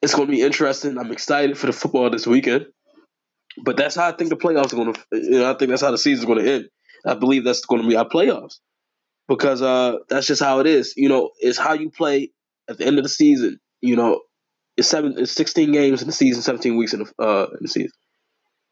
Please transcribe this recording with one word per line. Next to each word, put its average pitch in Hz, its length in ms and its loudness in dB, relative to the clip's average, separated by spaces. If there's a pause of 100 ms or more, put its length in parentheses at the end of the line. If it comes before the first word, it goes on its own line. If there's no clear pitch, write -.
it's - 120 0
gonna 143 160 0
be 123 120 2
interesting. 139 560 0
I'm 117 140 -8
excited 143 440 -2
for 135 100 -6
the 123 60 0
football 127 380 0
this 113 160 -4
weekend. 127 400 2 (960)
But 127 140 -4
that's 147 180 0
how 175 140 0
I 165 40 -4
think 165 180 -4
the - 60 -2
playoffs 151 360 0
are 120 40 -8
gonna, 113 220 -4 (140)
you 120 260 2
know, 127 160 2
I - 20 -12
think 131 140 0
that's 131 120 -2
how 135 100 2
the 110 60 -2
season's 127 280 0
gonna 113 160 2
end. 120 260 0 (380)
I 135 80 0
believe 127 300 0
that's 123 200 -2
gonna 117 220 0
be 117 80 4
our 117 140 0
playoffs. - 500 -2 (720)
Because, 131 340 0
uh, 127 360 0 (100)
that's 135 180 -2
just 147 160 0
how 135 160 2
it 135 80 4
is. 143 300 2
You 139 120 2
know, 131 300 2
it's 123 180 0
how - 180 0
you 156 140 -6
play 143 440 -2 (360)
at 110 100 -12
the 85 60 -4
end 139 140 2
of 131 60 2
the - 40 -4
season. 139 520 2 (200)
You 123 140 2
know, - 280 2 (540)
it's - 120 2
seven, 151 300 -2
it's 123 120 -2
sixteen 156 400 0
games 143 320 2
in 139 60 -8
the 156 40 -6
season, 123 300 2
seventeen 120 340 -2
weeks 113 180 0
in 107 100 -6
the, - 120 -18
uh, 101 360 0
in - 80 -14
the - 80 -8
season. - 240 -4 (800)